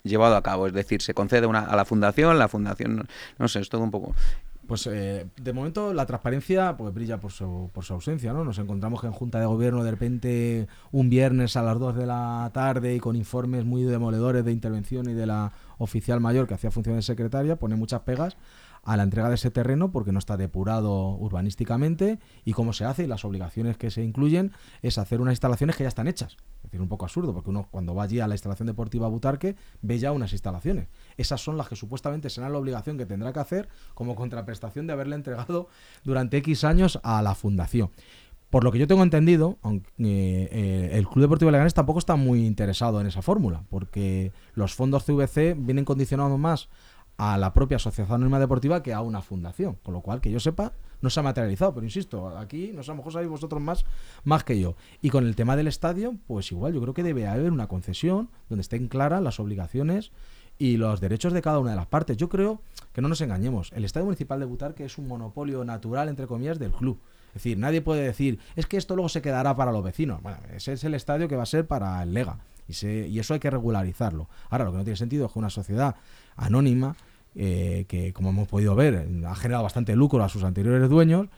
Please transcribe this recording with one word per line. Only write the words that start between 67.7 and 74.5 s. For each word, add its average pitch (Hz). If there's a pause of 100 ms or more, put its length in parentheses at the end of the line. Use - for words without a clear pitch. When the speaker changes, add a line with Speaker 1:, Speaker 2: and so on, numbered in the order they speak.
Speaker 2:
puede 151
decir, 131 (160)
"Es 165
que 196
esto 190
luego 180
se 160
quedará 135
para 127
los 104
vecinos". 92
Bueno, 101 (160)
ese 131
es 135
el 156
estadio 147
que 143
va 123
a 117
ser 160
para 95
el 87
Lega, 117 (300)
y 82
se, 107
y 107
eso 113
hay 147
que 143
regularizarlo. 101 (220)